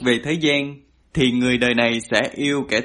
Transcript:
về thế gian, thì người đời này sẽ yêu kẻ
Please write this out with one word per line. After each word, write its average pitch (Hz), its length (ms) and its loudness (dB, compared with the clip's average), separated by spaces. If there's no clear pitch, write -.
về 120 200 2
thế 147 80 -4
gian, 143 480 -2
thì 127 180 2
người 123 260 2
đời 123 160 2
này 117 260 0
sẽ 120 340 0
yêu 143 340 -2
kẻ 110 160 0